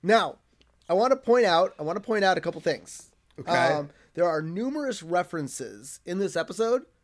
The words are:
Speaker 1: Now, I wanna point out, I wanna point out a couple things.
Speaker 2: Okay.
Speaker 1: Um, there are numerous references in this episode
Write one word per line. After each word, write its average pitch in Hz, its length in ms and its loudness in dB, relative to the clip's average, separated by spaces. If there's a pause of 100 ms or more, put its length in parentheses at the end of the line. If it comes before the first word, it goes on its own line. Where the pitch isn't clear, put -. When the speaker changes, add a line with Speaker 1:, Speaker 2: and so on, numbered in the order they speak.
Speaker 1:
Now, 190 380 2 (500)
I 170 40 4
wanna 247 220 4
point 247 300 4
out, 175 340 4
I 151 40 -6
wanna 170 180 -4
point 214 240 0
out 185 120 4
a 160 40 -4
couple 165 200 -6
things. - 500 -6 (280)
Speaker 2:
Okay. 151 120 -6
Speaker 1:
Um, 151 380 2 (240)
there 175 140 0
are 156 140 -2
numerous 240 600 -6
references 143 1040 -6
in 180 140 -6
this 196 160 -4
episode 220 480 -2 (200)